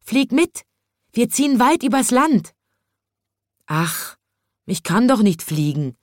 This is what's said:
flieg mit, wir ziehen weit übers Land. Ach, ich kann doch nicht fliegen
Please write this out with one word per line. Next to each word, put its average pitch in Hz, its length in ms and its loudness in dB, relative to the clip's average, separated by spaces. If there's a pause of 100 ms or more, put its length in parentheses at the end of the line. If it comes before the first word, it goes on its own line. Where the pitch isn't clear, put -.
flieg 262 320 -2
mit, 320 300 -2 (500)
wir 240 160 0
ziehen 277 300 0
weit 269 240 2
übers 262 280 0
Land. 254 440 0 (1120)
Ach, 160 500 -6 (500)
ich - 160 -6
kann 220 260 0
doch 247 140 4
nicht 185 200 2
fliegen 147 600 -4